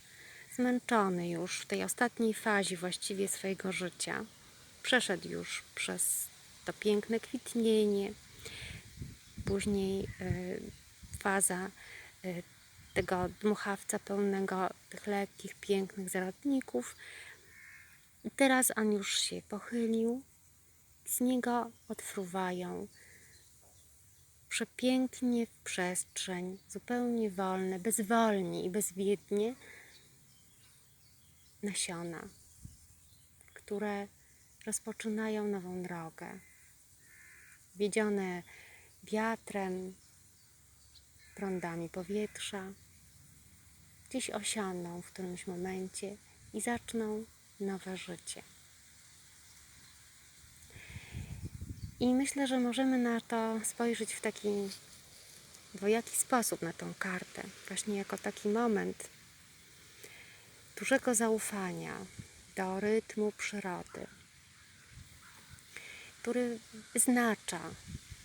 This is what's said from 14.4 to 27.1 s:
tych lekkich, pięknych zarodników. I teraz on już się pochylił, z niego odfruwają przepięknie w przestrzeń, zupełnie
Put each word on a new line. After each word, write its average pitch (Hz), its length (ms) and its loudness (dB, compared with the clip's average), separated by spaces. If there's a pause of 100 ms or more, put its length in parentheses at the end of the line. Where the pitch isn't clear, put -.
tych - 160 -12
lekkich, 202 480 -2
pięknych 190 560 0
zarodników. 247 840 0 (1300)
I 220 60 -4
teraz 262 460 6
on 214 160 4
już 202 260 2
się 175 300 -2
pochylił, 226 760 0 (840)
z - 160 -2
niego 240 500 4 (180)
odfruwają 180 1000 -2 (1600)
przepięknie 247 960 2
w - 40 -20 (140)
przestrzeń, 180 920 -2 (100)
zupełnie 240 640 0